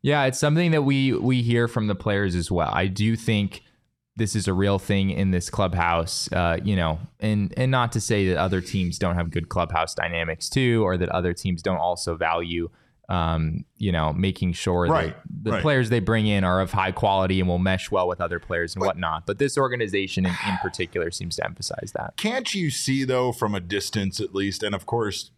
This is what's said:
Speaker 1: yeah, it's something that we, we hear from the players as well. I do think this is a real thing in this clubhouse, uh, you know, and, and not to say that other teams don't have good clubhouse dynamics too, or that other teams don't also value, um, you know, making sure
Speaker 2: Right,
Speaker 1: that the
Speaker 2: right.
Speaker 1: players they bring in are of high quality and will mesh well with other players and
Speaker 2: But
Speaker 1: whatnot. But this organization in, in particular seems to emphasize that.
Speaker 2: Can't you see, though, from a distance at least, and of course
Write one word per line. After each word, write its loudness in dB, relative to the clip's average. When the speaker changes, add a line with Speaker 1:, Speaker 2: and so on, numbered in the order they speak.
Speaker 1:
yeah, 2
it's 0
something 4
that 4
we, 4
we 2
hear 4
from 0
the 0
players 0
as -2
well. 2
I 2
do 0
think 0
this -2
is 0
a 2
real 4
thing 0
in 2
this 0
clubhouse, 0
uh, 2
you 0
know, 0
and, 0
and 2
not 2
to 0
say 2
that 2
other 2
teams -2
don't 0
have 0
good -4
clubhouse 0
dynamics -4
too, 2
or 2
that 0
other 0
teams -2
don't 0
also -2
value, -2
um, 0
you -2
know, 0
making 0
sure 0
Speaker 2:
Right, 0
Speaker 1:
that -14
the -2
Speaker 2:
right. -2
Speaker 1:
players 2
they 2
bring 2
in 2
are 4
of -2
high 2
quality 2
and 2
will 2
mesh 0
well 2
with -2
other -4
players -4
and -4
Speaker 2:
But 2
Speaker 1:
whatnot. -2
But -4
this 0
organization 0
in, 2
in -2
particular -4
seems -8
to -2
emphasize -8
that. -8
Speaker 2:
Can't -2
you 0
see, -2
though, 0
from -2
a -2
distance -2
at -6
least, -2
and -2
of -8
course -4